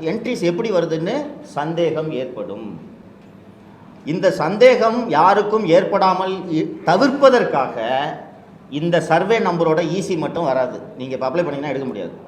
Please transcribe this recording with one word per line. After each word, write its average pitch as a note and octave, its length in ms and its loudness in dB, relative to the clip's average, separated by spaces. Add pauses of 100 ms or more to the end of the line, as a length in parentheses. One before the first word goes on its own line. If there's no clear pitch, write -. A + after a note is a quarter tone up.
(120)
என்ட்ரிஸ் G#3+ 380 -4
எப்படி A3+ 260 -2
வருதுன்னு E3 380 -2 (420)
சந்தேகம் D#3+ 520 -2 (140)
ஏற்படும். G#2+ 420 -10 (1500)
இந்த F3+ 140 0 (140)
சந்தேகம் A3 580 6 (200)
யாருக்கும் G3+ 480 4 (100)
ஏற்படாமல் F#3+ 580 2 (260)
இ-, - 60 -2 (220)
தவிர்ப்பதற்காக A#3+ 880 4 (1040)
இந்த E3+ 160 0 (140)
சர்வே G3 280 4 (100)
நம்பரோட E3 320 2 (180)
ஈசி F#3 260 -4
மட்டும் D3+ 260 -4
வராது. B2+ 300 -2 (180)
நீங்க C3 200 -8
இப்ப C3 100 -4
அப்ளை E3+ 160 -2
பண்ணீங்கன்னா C#3+ 300 -6
எடுக்க C3+ 180 -6
முடியாது. F2+ 200 -8 (160)